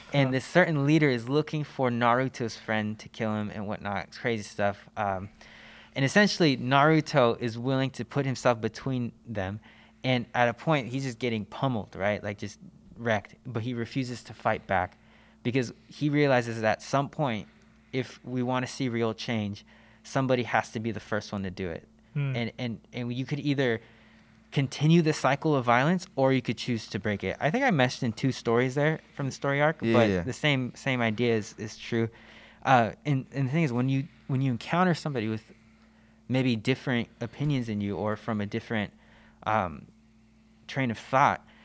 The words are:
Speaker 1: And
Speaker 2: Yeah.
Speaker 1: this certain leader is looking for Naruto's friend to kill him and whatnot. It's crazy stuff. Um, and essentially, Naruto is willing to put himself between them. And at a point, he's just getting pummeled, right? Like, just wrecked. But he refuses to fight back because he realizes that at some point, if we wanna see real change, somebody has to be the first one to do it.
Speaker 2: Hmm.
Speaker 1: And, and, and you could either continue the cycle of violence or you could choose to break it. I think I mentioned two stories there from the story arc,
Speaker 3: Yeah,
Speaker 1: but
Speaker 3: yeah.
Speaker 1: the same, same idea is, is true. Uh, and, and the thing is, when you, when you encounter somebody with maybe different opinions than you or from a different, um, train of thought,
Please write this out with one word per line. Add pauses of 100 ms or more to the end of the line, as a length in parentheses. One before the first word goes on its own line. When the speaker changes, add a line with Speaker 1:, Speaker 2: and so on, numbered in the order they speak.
(140)
Speaker 1:
And
Speaker 2:
Yeah.
Speaker 1:
this
certain
leader
is
looking
for
Naruto's
friend
to
kill
him
and
whatnot.
It's
crazy
stuff.
Um, (680)
and
essentially,
Naruto
is
willing
to
put
himself
between (140)
them. (440)
And
at
a
point,
he's
just
getting
pummeled,
right?
Like,
just (400)
wrecked. (100)
But
he
refuses
to
fight
back (440)
because (160)
he
realizes
that
at
some
point, (460)
if
we
wanna
see
real
change, (380)
somebody
has
to
be
the
first
one
to
do
it. (260)
Speaker 2:
Hmm.
Speaker 1:
And,
and, (120)
and
you
could
either (680)
continue
the
cycle
of
violence (100)
or
you
could
choose
to
break
it.
I
think
I
mentioned
two
stories
there (140)
from
the
story
arc,
Speaker 3:
Yeah,
Speaker 1:
but
Speaker 3:
yeah.
Speaker 1:
the
same,
same
idea
is,
is
true. (560)
Uh, (160)
and,
and
the
thing
is,
when
you, (220)
when
you
encounter
somebody
with (840)
maybe
different (120)
opinions
than
you
or
from
a
different, (540)
um, (840)
train
of
thought, (200)